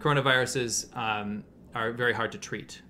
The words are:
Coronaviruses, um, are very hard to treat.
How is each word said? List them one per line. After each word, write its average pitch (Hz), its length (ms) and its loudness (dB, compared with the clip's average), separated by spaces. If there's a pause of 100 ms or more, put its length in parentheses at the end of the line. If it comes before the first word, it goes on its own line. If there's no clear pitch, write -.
Coronaviruses, 127 960 2
um, 107 480 -4 (280)
are 113 200 -2
very 120 200 2
hard 110 200 -2
to 104 40 -10
treat. - 520 -10